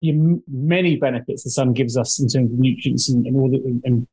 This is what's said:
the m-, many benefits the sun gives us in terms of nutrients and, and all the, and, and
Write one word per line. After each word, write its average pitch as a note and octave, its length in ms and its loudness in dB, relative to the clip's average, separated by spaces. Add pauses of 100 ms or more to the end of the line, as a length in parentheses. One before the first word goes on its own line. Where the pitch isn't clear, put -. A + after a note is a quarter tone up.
the D#3+ 100 0
m-, D#3 380 2
many D#3+ 480 0
benefits B2+ 480 -4
the C3 60 -6
sun C3 220 2
gives A#2+ 240 -2
us A#2+ 240 -2
in C3+ 80 2
terms A#2+ 240 0
of B2 60 -4
nutrients B2+ 500 0
and, B2 180 2
and B2+ 100 0
all C3+ 140 2
the, C3 80 2
and, B2+ 260 -4
and B2 280 0